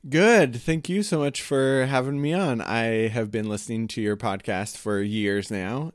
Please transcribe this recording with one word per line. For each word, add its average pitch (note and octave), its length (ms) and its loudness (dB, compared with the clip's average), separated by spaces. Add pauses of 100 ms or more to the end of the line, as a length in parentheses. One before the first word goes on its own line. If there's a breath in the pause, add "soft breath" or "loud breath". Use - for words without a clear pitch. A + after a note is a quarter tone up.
Good. C#3+ 540 6
Thank D#3+ 260 -2
you G3 160 0
so E3+ 160 0
much C#3+ 220 -2
for C3+ 460 2
having C#3 340 0
me D3 100 0
on. D#3+ 300 0
I A2+ 480 0
have A2 200 -2
been G#2+ 200 -2
listening A2+ 400 -4
to - 120 -6
your G#2 140 0
podcast G2+ 640 -4
for G2+ 240 -2
years G2+ 500 -2
now. A2 420 -6